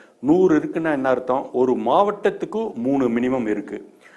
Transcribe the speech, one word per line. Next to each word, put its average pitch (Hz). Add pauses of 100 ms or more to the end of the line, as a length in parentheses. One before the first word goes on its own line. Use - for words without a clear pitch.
(200)
நூறு 160
இருக்குன்னா 160
என்ன 135
அர்த்தம்? 127
ஒரு 127
மாவட்டத்துக்கு 202
மூணு 127
மினிமம் 120
இருக்கு, 104 (200)